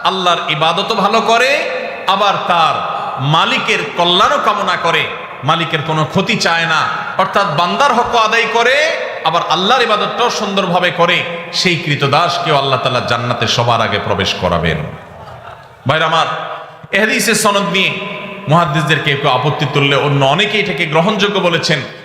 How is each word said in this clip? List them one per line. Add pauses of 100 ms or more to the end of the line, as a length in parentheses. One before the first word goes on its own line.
আল্লাহর
ইবাদতও
ভালো
করে, (380)
আবার (140)
তার (460)
মালিকের (180)
কল্যাণও
কামনা
করে, (400)
মালিকের
কোনো
ক্ষতি
চায়
না, (360)
অর্থাৎ
বান্দার
হক
আদায়
করে, (340)
আবার
আল্লাহর
ইবাদতটাও
সুন্দরভাবে
করে, (300)
সেই
কৃতদাসকেও
আল্লাহ
তাআলা
জান্নাতে
সবার
আগে
প্রবেশ
করাবেন। (1120)
ভাইরা
আমার, (640)
এ
হাদিসের
সনদ
নিয়ে (560)
মুহাদ্দিসদের
কেউ
কেউ
আপত্তি
তুললে
অন্য
অনেকেই
এটাকে
গ্রহণযোগ্য
বলেছেন। (240)